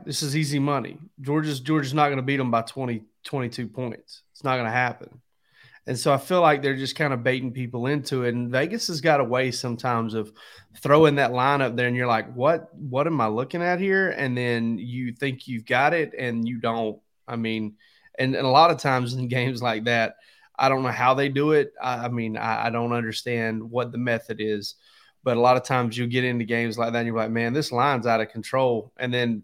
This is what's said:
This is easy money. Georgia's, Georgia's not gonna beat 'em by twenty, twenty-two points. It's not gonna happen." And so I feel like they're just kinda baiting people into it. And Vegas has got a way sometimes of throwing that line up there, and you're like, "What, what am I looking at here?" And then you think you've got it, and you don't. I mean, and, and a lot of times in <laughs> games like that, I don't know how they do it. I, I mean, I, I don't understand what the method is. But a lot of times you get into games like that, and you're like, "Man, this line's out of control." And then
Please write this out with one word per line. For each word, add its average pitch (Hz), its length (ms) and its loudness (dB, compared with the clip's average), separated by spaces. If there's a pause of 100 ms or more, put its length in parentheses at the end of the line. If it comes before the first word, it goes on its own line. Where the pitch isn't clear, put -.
This 147 160 -6
is 143 140 -2
easy 151 220 0
money. 139 400 -2 (220)
Georgia's, 147 400 -2
Georgia's 139 340 0
not 147 140 4
gonna 135 140 -2
beat 139 180 0
'em 127 100 0
by 117 120 2
twenty, 117 420 -6 (200)
twenty-two 123 440 -6
points. - 540 -10 (100)
It's - 120 -14
not 131 120 2
gonna 117 140 -2
happen." 123 500 -2 (640)
And 123 120 -4
so 147 140 2
I 135 60 4
feel 180 220 0
like 151 220 6
they're 135 140 0
just 131 200 -6
kinda 143 200 0
baiting 127 360 -2
people 123 340 -6
into 139 380 -2
it. 120 100 0
And 120 160 -4
Vegas 156 380 -2
has 160 120 -6
got 147 200 4
a 135 40 0
way 127 260 0
sometimes 117 640 -4
of 107 180 -6 (500)
throwing 147 340 6
that 131 160 2
line 135 300 4
up 120 140 0
there, 123 120 2
and 120 80 0
you're 123 100 0
like, 113 280 0
"What, 147 400 0
what 139 320 -2
am 160 140 0
I 113 80 4
looking 135 340 -2
at 180 180 0
here?" 190 300 2
And 127 260 -2
then 117 420 0
you 123 340 -6
think 127 360 -6
you've 117 160 -8
got 135 300 2
it, 160 220 -2
and 117 300 -2
you 120 120 -4
don't. 113 420 -2 (260)
I 117 100 -8
mean, 110 400 -4 (420)
and, 131 180 0
and 135 100 -2
a 131 40 4
lot 156 200 8
of 147 80 0
times 127 360 0
in 127 140 -4
<laughs> - 0 -
games 123 340 -2
like 110 220 -2
that, 117 320 2 (420)
I 135 100 4
don't 135 140 2
know 123 80 0
how 123 240 4
they 139 140 2
do 143 240 2
it. 143 280 4
I, 120 260 -4
I - 20 -6
mean, 113 280 -4
I, 113 300 -2
I 117 40 -2
don't 120 220 -2
understand 113 720 -4
what 117 300 -4
the 117 60 -6
method 117 420 -2
is. 107 340 -4 (500)
But 123 120 2
a 117 40 2
lot 127 160 6
of 123 80 -2
times 120 340 -2
you 123 80 -2
get 127 180 0
into 120 200 -2
games 117 340 -2
like 117 140 -2
that, 117 60 -2
and 117 80 -2
you're 113 100 -4
like, 110 140 0
"Man, 117 240 -2
this 151 180 -2
line's 123 340 2
out 113 140 4
of 107 80 -4
control." 117 720 -2
And 123 140 -2
then 120 320 0